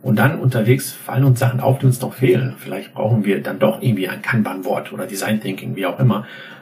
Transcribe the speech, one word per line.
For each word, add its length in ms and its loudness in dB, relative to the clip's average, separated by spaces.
Und 180 2
dann 200 2
unterwegs 520 2
fallen 320 -2
uns 160 6
Sachen 220 0
auf, 180 2
die 60 -2
uns 160 2
noch 120 -6
fehlen. 440 2
Vielleicht 360 -12
brauchen 300 0
wir 180 0
dann 180 -6
doch 220 2
irgendwie 280 0
ein 120 -10
Kanban-Board 680 -2
oder 160 -8
Design 320 -2
Thinking, 360 -6
wie 100 -4
auch 120 -4
immer. 280 2